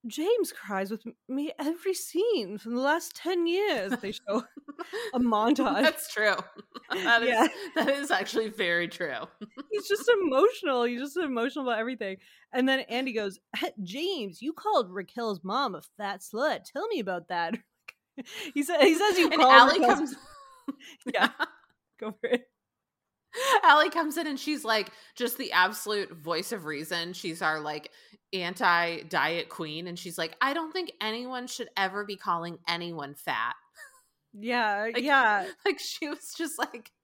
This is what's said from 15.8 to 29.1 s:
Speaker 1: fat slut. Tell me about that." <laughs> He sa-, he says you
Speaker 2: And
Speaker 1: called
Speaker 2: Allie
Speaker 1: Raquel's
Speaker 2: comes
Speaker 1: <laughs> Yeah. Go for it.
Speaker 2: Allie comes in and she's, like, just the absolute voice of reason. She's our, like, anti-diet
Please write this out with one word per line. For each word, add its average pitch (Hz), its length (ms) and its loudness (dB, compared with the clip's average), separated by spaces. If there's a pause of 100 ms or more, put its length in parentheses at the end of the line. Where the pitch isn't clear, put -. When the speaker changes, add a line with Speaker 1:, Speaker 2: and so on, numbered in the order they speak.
Speaker 1:
fat 196 240 -8
slut. 247 420 -4
Tell 349 240 -8
me 427 120 -2
about 185 280 -6
that." 175 320 -4 (580)
<laughs> 254 60 -12 (320)
He 285 80 0
sa-, 320 160 0
he 302 160 8
says 370 240 4
you 320 100 6
Speaker 2:
And 311 60 2
Speaker 1:
called 262 180 8
Speaker 2:
Allie 254 260 12
Speaker 1:
Raquel's 381 200 6
Speaker 2:
comes 294 160 -4 (500)
Speaker 1:
<laughs> - 480 -12
Yeah. - 160 4 (680)
Go 214 200 -8
for 233 120 -6
it. 240 180 -2 (1120)
Speaker 2:
Allie 302 280 8
comes 311 260 -2
in 339 80 -2
and 285 140 -4
she's, 294 260 -6
like, 220 240 0 (260)
just 240 220 -4
the 262 140 -8
absolute 202 600 0
voice 165 400 -6
of 196 140 -8
reason. 165 480 -6
She's 170 300 -8
our, 156 160 0
like, 151 320 -8 (420)
anti-diet 170 1160 0